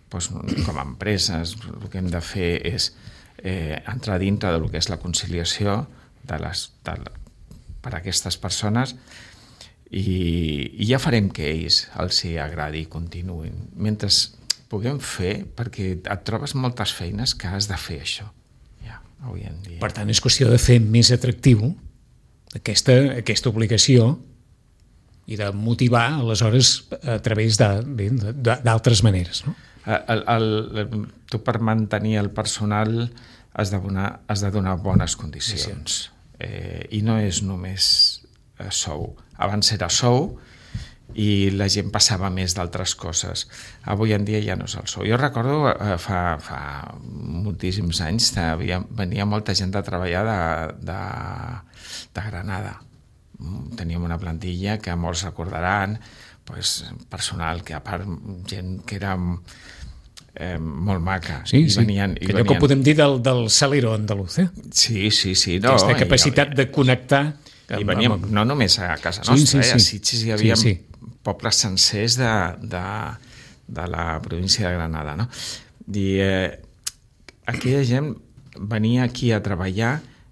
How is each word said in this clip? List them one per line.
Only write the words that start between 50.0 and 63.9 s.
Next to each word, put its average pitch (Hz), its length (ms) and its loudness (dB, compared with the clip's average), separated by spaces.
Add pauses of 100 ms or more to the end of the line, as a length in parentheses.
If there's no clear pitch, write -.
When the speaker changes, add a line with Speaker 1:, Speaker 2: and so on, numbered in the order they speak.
Speaker 1:
de, 110 140 0 (460)
de, 95 160 -8 (1120)
de 104 180 -8
Granada. 98 480 -8 (920)
Teníem 85 320 -4
una 85 160 -4
plantilla 92 580 -6
que 92 180 -8
molts 85 280 -4
recordaran, 92 760 -2 (440)
pues, - 420 -6 (220)
personal 85 580 -6
que, 80 100 -12
a 73 80 -8
part, 90 220 -8 (420)
gent 92 380 -8
que 101 140 -10
era, 98 160 -2 (1160)
eh, 85 280 -8
molt 80 420 -2
maca. 87 440 -4
Speaker 2:
Sí, 131 180 6
Speaker 1:
I 160 60 6
Speaker 2:
sí. - 100 2
Speaker 1:
venien, 101 380 2
i - 80 -6
Speaker 2:
Allò 95 100 2
que 98 80 6
Speaker 1:
venien - 160 4
Speaker 2:
podem 139 240 6
dir 147 140 6
del, 139 240 6
del 123 280 2
salero 135 440 4